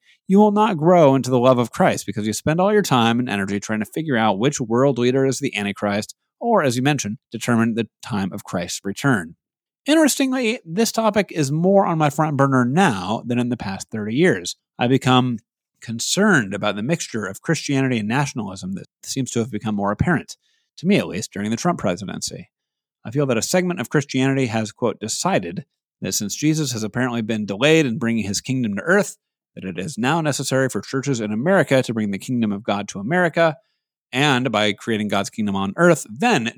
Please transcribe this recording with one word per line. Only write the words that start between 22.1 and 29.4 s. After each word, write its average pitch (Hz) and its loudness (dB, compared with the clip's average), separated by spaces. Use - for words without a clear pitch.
I 113 -12
feel 139 -2
that 120 0
a 101 0
segment 180 0
of 123 -8
Christianity 135 0
has, 110 -4
quote, - -2
"decided 170 -4
that 95 -4
since 104 -6
Jesus 151 -2
has 110 -6
apparently 120 -2
been 107 -4
delayed 143 4
in 113 -4
bringing 113 -2
his 98 -4
kingdom 123 -2
to 98 -6
earth, 190 0